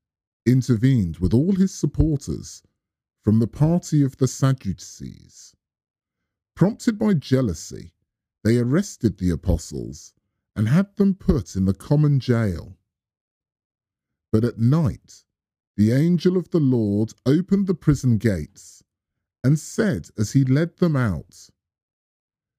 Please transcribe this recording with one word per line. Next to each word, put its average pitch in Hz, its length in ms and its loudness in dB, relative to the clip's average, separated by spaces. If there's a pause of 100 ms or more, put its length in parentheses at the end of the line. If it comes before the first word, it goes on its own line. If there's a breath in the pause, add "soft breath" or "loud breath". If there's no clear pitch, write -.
(460)
intervened 120 720 2
with 87 140 0
all 170 220 2
his 185 180 0
supporters 143 880 -4 (580)
from 113 180 2
the 117 80 0
party 156 560 0
of 131 140 -4
the 127 100 0
Sadducees. - 1300 -6 (1000)
Prompted 214 460 0
by 214 140 2
jealousy, 107 800 -2 (500)
they 117 140 4
arrested 123 600 -2
the 90 100 0
apostles 76 840 -4 (420)
and 107 120 -2
had 185 300 0
them 196 180 2
put 147 400 -2
in 95 80 0
the 95 100 2
common 147 460 2
jail. 101 580 -2 (1500)
But 110 140 2
at 117 140 -2
night, 127 680 -2 (540)
the 104 160 4
angel 175 420 2
of 175 140 -4
the 175 100 0
Lord 110 540 0 (120)
opened 180 420 0
the 185 80 0
prison 131 420 0
gates - 680 -4 (580)
and 147 160 2
said 165 600 -4
as 107 160 -4
he 139 100 4
led 143 340 -2
them 160 200 0
out, 104 520 -6 (1080)